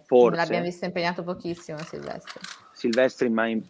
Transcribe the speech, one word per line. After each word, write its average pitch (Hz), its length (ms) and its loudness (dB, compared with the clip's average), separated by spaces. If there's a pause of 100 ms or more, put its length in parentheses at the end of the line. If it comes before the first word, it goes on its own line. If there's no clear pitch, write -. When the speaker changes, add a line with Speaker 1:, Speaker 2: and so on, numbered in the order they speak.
Speaker 1:
Forse. 123 320 6
Speaker 2:
l'abbiamo 170 280 -2
visto 175 200 -6
impegnato 175 380 -4
pochissimo, 170 560 -10
Silvestri. - 640 -12 (320)
Speaker 1:
Silvestri, 123 560 2
ma 113 180 2
in-, 110 240 -4